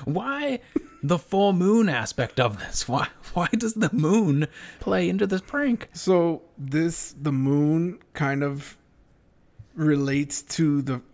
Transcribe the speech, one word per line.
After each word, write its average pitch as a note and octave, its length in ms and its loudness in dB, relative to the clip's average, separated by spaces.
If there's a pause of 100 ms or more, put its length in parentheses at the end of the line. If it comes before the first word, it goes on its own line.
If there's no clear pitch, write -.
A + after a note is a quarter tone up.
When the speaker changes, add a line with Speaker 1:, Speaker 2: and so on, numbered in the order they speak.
Speaker 1:
Why C4+ 560 -4 (420)
the C#3 160 0
full G3 320 2
moon G3 380 4
aspect B2 500 -2
of A2 200 2
this? - 280 -6
Why, - 220 0 (240)
why F3 180 0
does A3+ 220 -2
the F#3+ 180 0
moon D#3 560 2 (320)
play F#3 300 0
into G3 180 0
this F#3+ 140 -2
prank? C#4+ 500 -2
Speaker 2:
So E3+ 520 2 (140)
this, D#3 640 -4
the C#3+ 120 0
moon D3 680 2 (140)
kind C#3 300 -2
of C#3+ 340 -8 (960)
relates C#3+ 680 0
to D3 400 0
the C3 180 -4 (120)